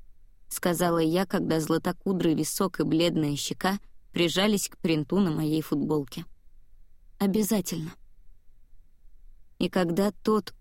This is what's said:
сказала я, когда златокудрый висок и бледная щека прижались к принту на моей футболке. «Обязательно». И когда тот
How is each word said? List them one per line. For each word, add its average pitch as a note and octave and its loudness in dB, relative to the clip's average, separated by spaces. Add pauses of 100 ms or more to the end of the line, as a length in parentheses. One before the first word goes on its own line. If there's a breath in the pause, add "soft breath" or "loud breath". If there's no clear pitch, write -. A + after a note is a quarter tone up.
(560)
сказала E3+ 2
я, E3 2
когда D#3+ 0
златокудрый E3 0
висок - -2
и D#3+ 2
бледная D#3 2
щека - -2 (320)
прижались F#3 2
к - -20
принту E3 0
на F#3 2
моей D#3 0
футболке. D3+ -2 (960)
«Обязательно». F#3+ 0 (1700)
И F#3 0
когда F#3 0
тот - 0